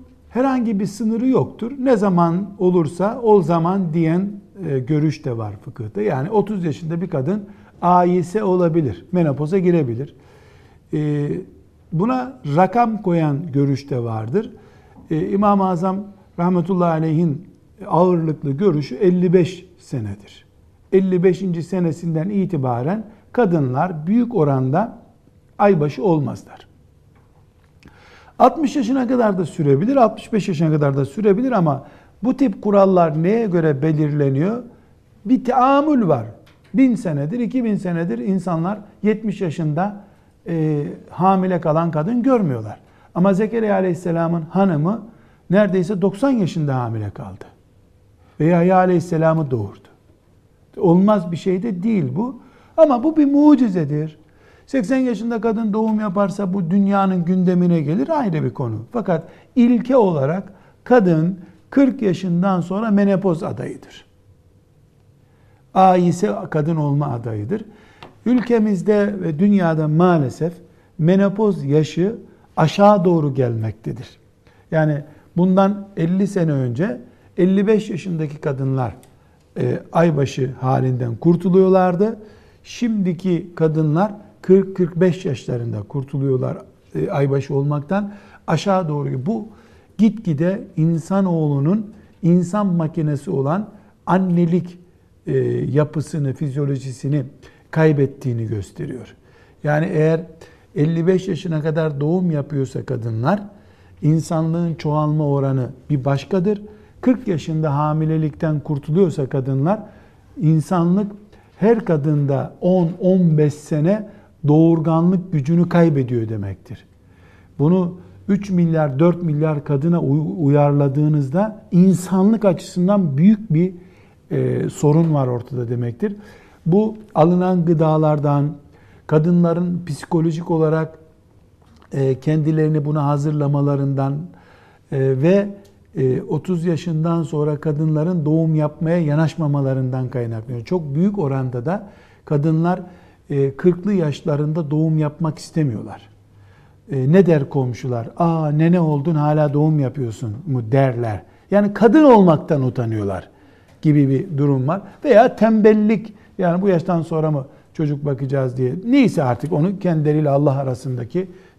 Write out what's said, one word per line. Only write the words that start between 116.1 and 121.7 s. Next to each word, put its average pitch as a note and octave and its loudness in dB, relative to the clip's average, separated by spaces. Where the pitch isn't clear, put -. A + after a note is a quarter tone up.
demektir. G2 -10
Bunu F3 2
üç G3 -2
milyar, D#3+ 0
dört E3+ 2
milyar D3+ -2
kadına D#3+ 0
uy-, D#3 0
uyarladığınızda C#3+ 2